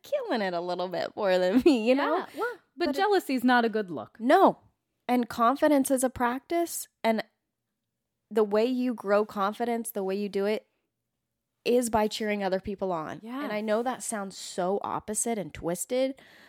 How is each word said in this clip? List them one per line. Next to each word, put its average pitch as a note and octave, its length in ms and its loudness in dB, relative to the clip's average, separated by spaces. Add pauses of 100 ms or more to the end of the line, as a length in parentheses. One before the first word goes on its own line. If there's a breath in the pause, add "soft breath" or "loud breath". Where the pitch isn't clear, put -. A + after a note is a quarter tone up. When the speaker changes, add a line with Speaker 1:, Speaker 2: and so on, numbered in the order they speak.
Speaker 1:
killing G#4+ 400 -2
it F#3 100 0
a E3+ 80 -2
little F3+ 280 -4
bit E3+ 280 -4
more F#3 220 2
than F#3 260 4
me, A#3+ 240 4
you B3+ 60 6
know? C#4+ 240 2
Speaker 2:
Yeah, - 80 -6 (100)
well, G#4+ 220 -6 (180)
but D4+ 120 -2
Speaker 1:
But - 20 -
it C#4 60 -4
Speaker 2:
jealousy's F#4+ 480 2
not B3 200 4
a A#3 60 0
good G3+ 200 -4
look. B2 300 -10
Speaker 1:
No. C4+ 380 6 (500)
And A#3+ 180 0
confidence C#4+ 640 2
is C4 140 2
a B3 60 0
practice. C4+ 760 -4 (160)
And A3 220 0 (1040)
the G#3+ 160 2
way G#3+ 220 2
you B3+ 260 0
grow G#3 320 2
confidence, A3 680 -2
the G3+ 100 -4
way F#3+ 140 -2
you G#3 120 -4
do G3 180 -2
it, G#3+ 200 -2 (1000)
is A#3+ 260 2
by G#3+ 180 2
cheering G#3 360 -4
other F#3 160 0
people F#3+ 320 -4
on. D#3 300 -6
Speaker 2:
Yeah. B3 200 -10
Speaker 1:
And C4 100 -6
I G#3+ 80 -4
know G#3+ 240 0
that B3+ 180 -4
sounds G3 340 -8
so F#3+ 460 -2
opposite G#3+ 560 -4
and D#3+ 160 -8
twisted, B3+ 600 -2 (340 loud breath)